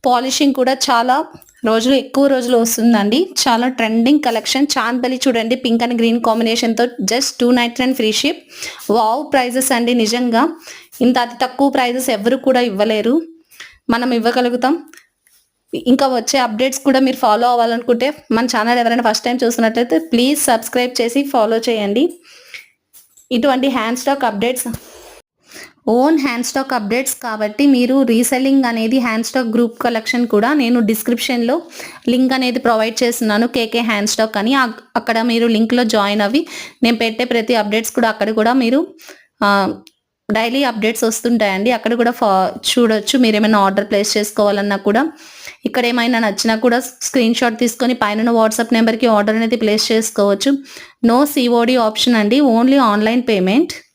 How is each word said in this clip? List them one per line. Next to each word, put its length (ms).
పాలిషింగ్ 520
కూడా 140
చాలా 280
రోజులు, 340
ఎక్కువ 300
రోజులు 320
వస్తుందండి. 540
చాలా 260
ట్రెండింగ్ 480
కలెక్షన్. 480
చాందలి 500
చూడండి, 300
pink 220
and 140
green 260
కాంబినేషన్‌తో 580
just 300
టూ 80
నైంటీ 240
నైన్ 180
ఫ్రీ 100
షిప్. 200
వావ్ 260
ప్రైజెస్ 460
అండి 240
నిజంగా. 400
ఇంత 180
అతి 200
తక్కువ 320
ప్రైజెస్ 400
ఎవరు 300
కూడా 240
ఇవ్వలేరు, 440
మనం 140
ఇవ్వగలుగుతాం. 560
ఇంకా 240
వచ్చే 300
అప్‌డేట్స్ 420
కూడా 200
మీరు 180
ఫాలో 280
అవ్వాలనుకుంటే, 540
మన 80
ఛానల్ 280
ఎవరైనా 260
ఫస్ట్ 180
టైమ్ 160
చూస్తున్నట్లయితే 540
ప్లీజ్ 280
సబ్స్క్రైబ్ 500
చేసి 220
ఫాలో 240
చేయండి. 360
ఇటువంటి 400
హ్యాండ్ 240
స్టాక్ 300
అప్‌డేట్స్, 360
ఓన్ 280
హ్యాండ్ 260
స్టాక్ 280
అప్‌డేట్స్ 360
కాబట్టి 400
మీరు 220
రీసెల్లింగ్ 580
అనేది 340
హ్యాండ్ 240
స్టాక్ 280
గ్రూప్ 280
కలెక్షన్ 480
కూడా 160
నేను 180
డిస్క్రిప్షన్‌లో 680
లింక్ 240
అనేది 280
ప్రొవైడ్ 380
చేస్తున్నాను, 440
కేకే 340
హ్యాండ్ 220
స్టాక్ 280
అని. 120
అక్-, 180
అక్కడ 280
మీరు 280
లింక్లో 280
జాయిన్ 320
అవ్వి 160
నేను 180
పెట్టే 320
ప్రతి 280
అప్‌డేట్స్ 360
కూడా 160
అక్కడ 260
కూడా 220
మీరు, 180
ఆ, 20
డైలీ 340
అప్‌డేట్స్ 380
వస్తుంటాయండి. 680
అక్కడ 140
కూడా 180
ఫా-, 300
చూడొచ్చు. 420
మీరు 160
ఏమైనా 260
ఆర్డర్ 240
ప్లేస్ 260
చేసుకోవాలన్నా 720
కూడా, 160
ఇక్కడ 220
ఏమైనా 340
నచ్చినా 300
కూడా 140
స్క్రీన్ 340
షాట్ 220
తీసుకొని 400
పైన 260
WhatsApp 380
నెంబర్కి 380
ఆర్డర్ 240
అనేది 240
ప్లేస్ 300
చేసుకోవచ్చు. 580
No 100
సీఓడీ 420
ఆప్షన్ 360
అండి, 160
only 220
ఆన్‌లైన్ 400
పేమెంట్. 420